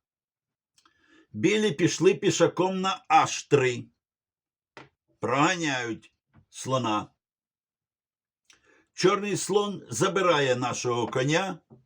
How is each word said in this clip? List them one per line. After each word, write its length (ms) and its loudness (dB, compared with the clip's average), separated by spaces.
Білі 400 2
пішли 420 2
пішаком 680 0
на 280 -4
Аш 360 2
три. 400 -4
Проганяють 920 -2
слона. 580 -4
Чорний 380 0
слон 520 -2
забирає 680 0
нашого 520 -4
коня 500 -2